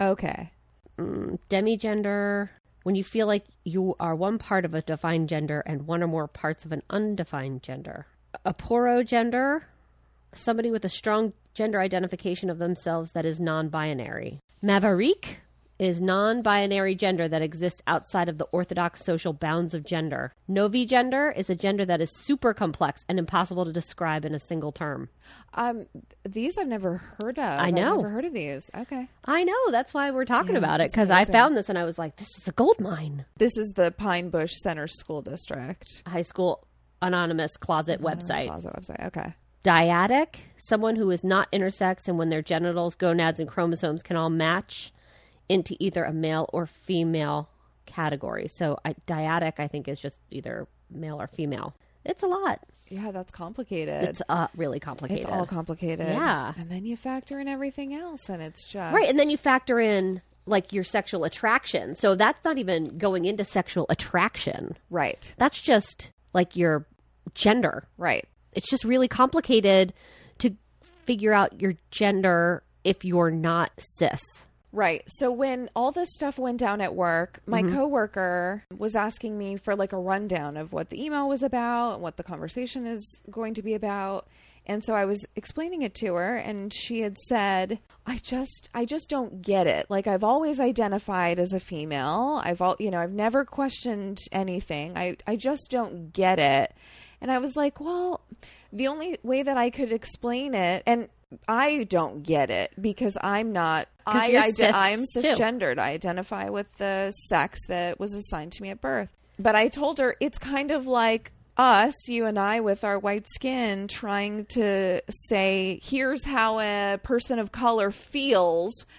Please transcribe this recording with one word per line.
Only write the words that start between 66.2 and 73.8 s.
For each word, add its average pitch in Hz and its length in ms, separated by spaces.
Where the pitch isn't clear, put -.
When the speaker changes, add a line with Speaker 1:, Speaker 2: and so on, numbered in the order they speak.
Speaker 2:
like, 180 220
your 156 300
gender. 214 520
Speaker 1:
Right. 139 300
Speaker 2:
It's - 160
just - 140
really 254 240
complicated 220 840
to 240 120
figure 214 280
out - 280
your 190 120
gender 185 720
if 190 220
you're 175 260
not 165 400